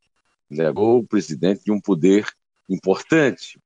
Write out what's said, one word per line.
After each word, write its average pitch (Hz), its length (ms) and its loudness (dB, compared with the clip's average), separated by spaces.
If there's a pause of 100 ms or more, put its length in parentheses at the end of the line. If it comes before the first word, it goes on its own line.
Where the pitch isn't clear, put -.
(580)
é 78 140 0
o 113 320 2
presidente 95 600 -2
de 104 60 -2
um 104 100 -2
poder 95 440 2 (440)
importante, 98 960 -2